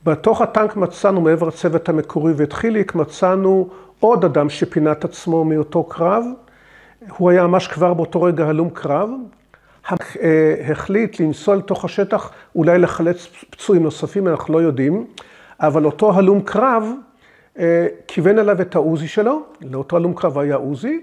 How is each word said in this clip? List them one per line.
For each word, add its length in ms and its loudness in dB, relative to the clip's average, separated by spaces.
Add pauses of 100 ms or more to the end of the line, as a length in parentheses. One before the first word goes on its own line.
בתוך 360 0
הטנק 360 0
מצאנו, 440 0
מעבר 280 2
לצוות 400 -2
המקורי 480 0
ואת 160 0
חיליק, 420 -2
מצאנו 760 0 (320)
עוד 240 4
אדם 260 2
שפינה 420 -2
את 120 -6
עצמו 400 -2
מאותו 400 -2
קרב. 400 -2 (920)
הוא 140 4
היה 160 6
ממש 220 0
כבר 260 0
באותו 280 -2
רגע 240 2
הלום 240 0
קרב. 400 -4 (760)
ה-, 60 -2 (280)
אה, 320 4 (160)
החליט 500 -2
לנסוע 360 0
לתוך 280 -4
השטח, 460 -4 (260)
אולי 220 4
לחלץ 480 0 (240)
פצועים 320 2
נוספים, 460 -2
אנחנו 260 -2
לא 40 4
יודעים, 480 0 (540)
אבל 240 2
אותו 300 2
הלום 260 4
קרב, 440 0 (760)
אה, 280 2 (220)
כיוון 300 2
אליו 220 2
את 140 -6
העוזי 340 0
שלו, 340 -2 (200)
לאותו 340 -6
הלום 180 0
קרב 240 -2
היה 180 0
עוזי, 460 -4